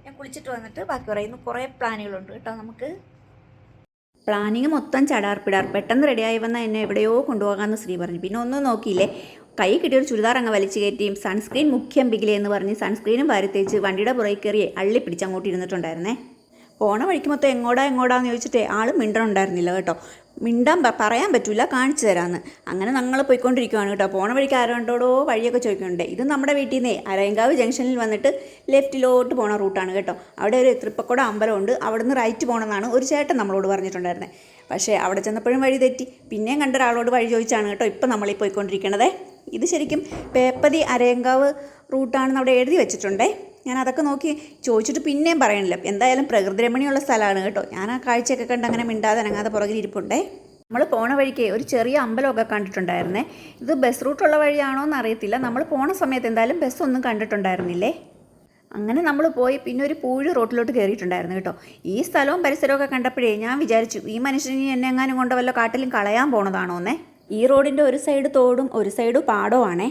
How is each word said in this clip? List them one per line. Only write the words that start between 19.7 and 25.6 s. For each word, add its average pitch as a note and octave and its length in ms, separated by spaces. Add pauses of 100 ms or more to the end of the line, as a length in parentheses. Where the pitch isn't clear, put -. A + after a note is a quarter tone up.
കേട്ടോ. F3+ 180 (500)
മിണ്ടാൻ A#3+ 400
പ-, C#4+ 160
പറയാൻ A#3 340
പറ്റൂല, G#3+ 280 (100)
കാണിച്ചു C4+ 360
തരാമെന്ന്. F3 300 (320)
അങ്ങനെ F#3+ 260
ഞങ്ങൾ B3+ 240 (100)
പോയിക്കൊണ്ടിരിക്കുവാണ് B3 640
കേട്ടോ. G3 220
പോണ F#3+ 220
വഴിക്ക് C4+ 240
ആരോണ്ടോടോ A#3+ 480 (220)
വഴിയൊക്കെ A#3+ 340